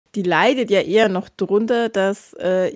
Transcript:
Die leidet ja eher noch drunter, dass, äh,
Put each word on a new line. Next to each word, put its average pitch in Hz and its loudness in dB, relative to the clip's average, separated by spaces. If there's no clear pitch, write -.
Die 202 -4
leidet 214 2
ja 196 2
eher 208 2
noch 185 -4
drunter, 226 -2
dass, 196 -4
äh, 185 -2